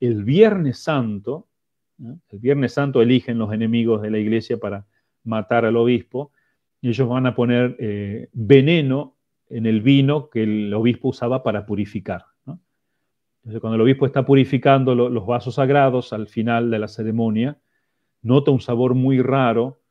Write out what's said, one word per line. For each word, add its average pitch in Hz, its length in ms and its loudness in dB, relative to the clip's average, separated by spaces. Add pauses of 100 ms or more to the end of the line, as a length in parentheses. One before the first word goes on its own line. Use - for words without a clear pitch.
El 113 240 -2
Viernes 175 540 2
Santo, 123 720 -6 (500)
¿no? 120 220 -18 (100)
El 101 80 -18
Viernes 131 340 0
Santo 135 300 0
eligen 120 360 0
los 107 140 -4
enemigos 113 500 0
de 107 80 -6
la 107 80 -2
iglesia 110 380 -2
para 101 300 -10 (360)
matar 113 420 0
al 113 120 2
obispo, 123 560 -2 (480)
y 131 80 -4
ellos 120 200 -2
van 127 180 0
a 123 80 -2
poner, 123 440 0
eh, 101 540 -8
veneno 135 840 2 (320)
en 113 180 -6
el 110 160 0
vino 139 480 2
que 110 120 -2
el 107 320 -2
obispo 117 340 0
usaba 127 340 -4
para 104 240 -4
purificar, 101 580 -8 (220)
¿no? 165 140 -16 (840)
Entonces, 110 180 -12
cuando 113 160 -4
el 110 60 4
obispo 135 240 4
está 135 180 0
purificando 135 680 2
lo-, 120 140 2
los 107 180 -4
vasos 120 300 -4
sagrados 135 560 0
al 107 140 -8
final 117 440 -2
de 110 80 -2
la 107 100 -6
ceremonia, 113 680 -4 (640)
nota 135 300 4
un 135 100 2
sabor 123 340 -2
muy 131 280 2
raro. 127 580 0 (100)